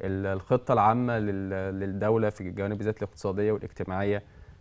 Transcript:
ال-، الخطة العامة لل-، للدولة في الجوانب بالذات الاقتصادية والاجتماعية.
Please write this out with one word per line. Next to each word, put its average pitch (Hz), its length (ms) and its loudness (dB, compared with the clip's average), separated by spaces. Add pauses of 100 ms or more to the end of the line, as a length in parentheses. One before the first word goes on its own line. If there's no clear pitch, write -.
ال-، 95 260 -2
الخطة 98 460 0
العامة 117 460 4
لل-، 95 600 -2
للدولة 104 500 2
في - 100 -8
الجوانب 98 380 -4
بالذات 107 200 -2
الاقتصادية 104 540 -2
والاجتماعية. 98 720 -2 (380)